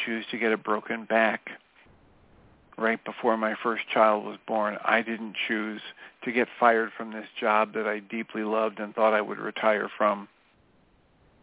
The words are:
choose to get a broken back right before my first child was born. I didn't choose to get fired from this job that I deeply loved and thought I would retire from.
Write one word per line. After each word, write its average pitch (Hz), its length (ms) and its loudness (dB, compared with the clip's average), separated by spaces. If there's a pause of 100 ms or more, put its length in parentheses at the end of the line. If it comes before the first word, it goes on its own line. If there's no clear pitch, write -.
choose 113 220 -4
to - 120 -8
get 110 140 2
a 107 60 0
broken 110 460 -4
back 110 540 0 (1200)
right 113 260 0
before 113 360 0
my 110 160 0
first 110 340 -4
child 107 360 4
was 104 120 -10 (100)
born. 104 380 0
I 113 160 4
didn't 110 360 -6 (120)
choose 107 320 -4 (420)
to 123 100 -6
get 117 160 2 (120)
fired 113 320 4
from 113 200 -10
this 107 160 -10 (120)
job 107 320 2
that 107 140 -4
I 104 140 -2
deeply 110 440 -6
loved 107 340 0
and 104 160 -8
thought 110 200 4
I 107 80 2
would 104 160 -8
retire 107 500 0
from. 104 400 0 (1160)